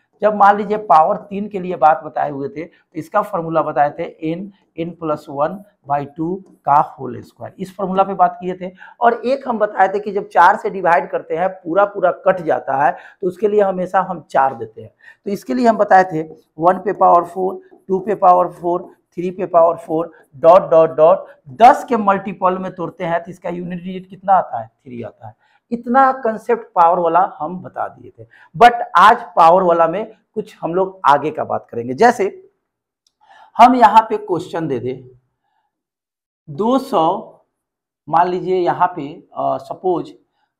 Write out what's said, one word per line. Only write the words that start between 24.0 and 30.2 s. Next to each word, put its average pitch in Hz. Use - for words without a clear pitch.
कितना 190
आता 156
है? 110
थ्री 123
आता 107
है। -
इतना 247
कॉन्सेप्ट 226
पावर 175
वाला 165
हम 170
बता 107
दिए -
थे। 113
But 233
आज 214
पावर 180
वाला 170
में 190